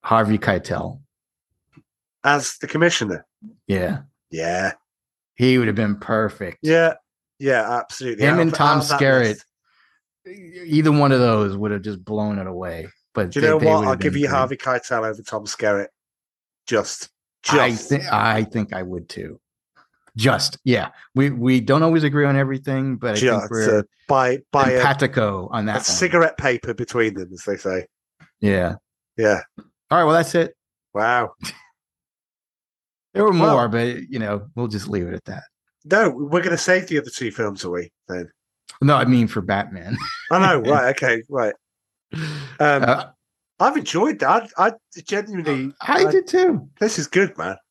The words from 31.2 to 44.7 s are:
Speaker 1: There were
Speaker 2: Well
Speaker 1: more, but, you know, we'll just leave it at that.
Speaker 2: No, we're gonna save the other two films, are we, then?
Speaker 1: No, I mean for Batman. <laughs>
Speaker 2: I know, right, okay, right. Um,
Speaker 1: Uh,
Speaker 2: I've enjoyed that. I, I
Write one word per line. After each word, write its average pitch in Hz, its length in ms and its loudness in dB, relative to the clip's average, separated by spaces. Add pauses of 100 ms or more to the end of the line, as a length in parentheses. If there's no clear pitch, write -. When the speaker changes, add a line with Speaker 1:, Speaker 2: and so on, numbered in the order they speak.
Speaker 1:
There 202 100 2
were 214 80 4
Speaker 2:
Well 160 240 4
Speaker 1:
more, 120 120 2
but, 117 420 -2
you 127 100 -6
know, 104 360 -4
we'll 120 120 -4
just 104 200 -6
leave 95 200 -4
it 87 60 -8
at - 120 -12
that. - 180 -14 (420)
Speaker 2:
No, 190 240 2
we're 147 320 -2
gonna 170 160 -2
save 185 300 0
the 156 120 -2
other 127 120 -8
two 113 200 -6
films, 101 340 -6
are 90 40 -6
we, 87 220 -8 (160)
then? 90 220 -8 (520)
Speaker 1:
No, 143 140 4
I 123 100 2
mean 120 220 4
for 107 140 -6
Batman. 98 560 -4 (160)
<laughs> - 180 -8
Speaker 2:
I 175 80 4
know, 185 220 4
right, 131 340 2
okay, 117 340 0
right. 123 240 -2 (600)
Um, 147 720 0
Speaker 1:
Uh, 123 220 2 (540)
Speaker 2:
I've 269 180 2
enjoyed 233 420 -2
that. 202 380 2
I, 196 120 4
I - 20 0 (340)